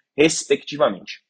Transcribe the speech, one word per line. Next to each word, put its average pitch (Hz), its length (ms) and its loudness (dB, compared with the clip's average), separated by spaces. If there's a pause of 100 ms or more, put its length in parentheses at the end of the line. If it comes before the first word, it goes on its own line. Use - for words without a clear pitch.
(180)
respectivamente. 143 1120 -2